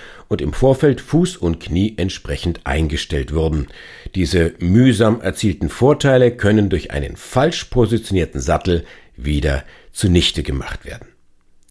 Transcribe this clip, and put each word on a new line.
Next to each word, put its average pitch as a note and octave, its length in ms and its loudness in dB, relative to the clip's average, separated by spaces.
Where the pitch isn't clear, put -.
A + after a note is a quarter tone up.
und - 140 -4
im D2 120 -4
Vorfeld C3 480 2
Fuß F3+ 360 0
und E2 240 -2
Knie G2+ 360 -2
entsprechend F2 680 -6
eingestellt D2 680 -4
wurden. D#2 340 -2
Diese E2+ 460 0
mühsam A2 600 4
erzielten - 480 -2
Vorteile C3 600 4
können G#2 380 2
durch F2 220 -4
einen D2 240 -6
falsch - 480 -2
positionierten G#2 800 -2
Sattel E2 440 0
wieder C#2+ 480 -2
zunichte F2 520 2
gemacht - 420 -8
werden. - 220 -16